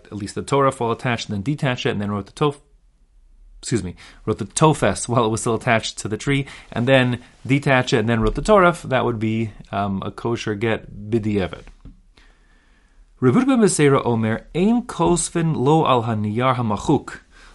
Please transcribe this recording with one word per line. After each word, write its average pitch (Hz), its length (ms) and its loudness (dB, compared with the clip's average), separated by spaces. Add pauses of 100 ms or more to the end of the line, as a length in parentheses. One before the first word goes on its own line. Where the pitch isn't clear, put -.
at - 80 -16
least 101 200 -10
the - 80 -8
Torah 139 300 2
while 117 200 -4
attached, 113 380 -4
and 107 60 -6
then 98 80 -6
detach 139 420 -2
it, 127 40 0
and 101 120 -2
then 101 80 -4
wrote 101 160 -4
the - 60 -20
tof-, 147 300 -2 (1000)
excuse 110 240 -4
me, 87 120 -10 (300)
wrote 107 140 -4
the 107 60 -8
tofes 143 640 0
while 117 160 0
it - 20 0
was 110 140 -2
still 117 140 0
attached 110 440 -2
to - 80 -8
the 107 100 -6
tree, 139 300 -2 (240)
and 120 160 -2
then 127 340 4 (240)
detach 135 480 2
it, 131 60 4
and 107 100 0
then 113 120 0
wrote 107 140 0
the 143 60 -4
Torah, 180 340 6 (100)
that 127 180 0
would 117 160 -2
be, 110 320 -2 (220)
um, 101 320 -4
a 101 40 -8
kosher 117 460 -4
get 110 360 -4
b'di'evid. 104 720 -2 (1500)
Rav 127 160 4
Yehuda 254 100 4
ben 254 140 4
Beseira 151 460 4
Omer, 113 500 -2
Ein 220 280 2
kosvin 165 720 0
lo 139 300 4
al 120 180 2
haniyar 110 520 -2
hamachuk, 117 640 -2 (360)